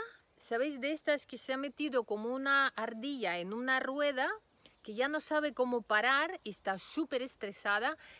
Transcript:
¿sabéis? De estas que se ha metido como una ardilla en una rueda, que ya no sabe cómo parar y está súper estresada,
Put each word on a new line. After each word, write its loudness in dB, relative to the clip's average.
¿sabéis? -2
De -2
estas 0
que -10
se -6
ha 0
metido 0
como -2
una 4
ardilla -2
en -4
una 0
rueda, 0
que -10
ya 2
no 0
sabe 2
cómo 0
parar 2
y -6
está -2
súper -2
estresada, -2